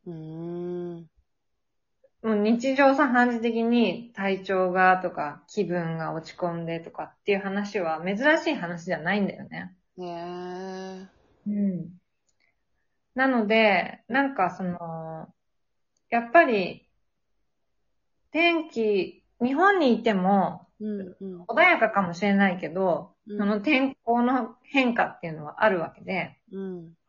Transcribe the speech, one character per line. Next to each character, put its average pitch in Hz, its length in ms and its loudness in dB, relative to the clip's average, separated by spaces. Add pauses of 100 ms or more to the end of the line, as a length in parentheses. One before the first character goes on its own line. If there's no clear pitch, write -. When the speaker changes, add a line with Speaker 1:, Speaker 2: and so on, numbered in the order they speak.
Speaker 1:
う 180 40 -12
ー - 20 -10
ん。 170 920 -8 (1160)
Speaker 2:
も 220 100 0
う - 40 2
日 240 380 2
常 269 220 6
茶 277 100 4
飯 247 280 4
事 226 60 -2
的 226 220 0
に 226 520 0
体 196 280 -2
調 185 300 0
が 185 260 6
と 180 120 -4
か、 151 360 -8
気 208 180 -2
分 165 340 -4
が 156 140 -6
落 160 220 -10
ち - 20 -20
込 170 220 -4
ん 170 80 -6
で 165 140 -6
と 165 100 -16
か - 300 -12
っ - 40 -20
て 208 80 0
い 196 40 2
う 190 40 -2
話 202 380 -4
は 160 260 -2
珍 196 120 -2 (220)
し 320 100 -2
い 294 60 0
話 175 320 -8
じ 180 80 -2
ゃ 151 40 -6
な 170 160 -2
い 208 60 0
ん 190 60 0
だ - 100 -6
よ - 80 -14
ね。 185 300 -14 (240)
Speaker 1:
へ 180 40 -10
ー。 180 1040 -10 (400)
Speaker 2:
う 208 40 -6
ん。 190 400 -2 (1200)
な 262 140 2
の 240 180 2
で、 208 600 2
な 262 140 0
ん 277 120 -2
か 180 160 0
そ 190 140 -10
の、 165 640 -10 (800)
や 240 100 2
っ 233 100 -10
ぱ 339 140 8
り、 202 440 -2 (1400)
天 330 360 2
気 208 460 0 (260)
日 254 120 0
本 381 240 4
に 262 160 6
い 208 80 -4
て 220 120 2
も、 185 520 2 (140)
Speaker 1:
う 214 40 -12
ん、 208 160 -6 (200)
う 196 60 -12 (120)
ん。 175 60 -16
Speaker 2:
穏 269 160 0
や 339 180 6
か 220 120 2
か 202 120 0
も 175 120 -2
し 170 80 -6
れ 202 120 2
な 196 160 4
い 180 80 -4
け 175 100 -6
ど、 170 460 -2 (120)
Speaker 1:
う 208 80 -12
ん。 208 40 -8
Speaker 2:
そ 208 80 0
の 208 140 0
天 269 340 0 (100)
候 240 180 2
の 247 400 0
変 254 320 0
化 185 100 2
っ - 160 -10
て 175 60 -8
い 165 40 -6
う - 40 -8
の 156 100 -12
は 147 200 -4
あ 220 40 6
る 185 120 2
わ 160 140 -6
け - 80 -20
で。 180 360 -6 (140)
Speaker 1:
う 190 80 -10
ん。 180 320 -12 (160)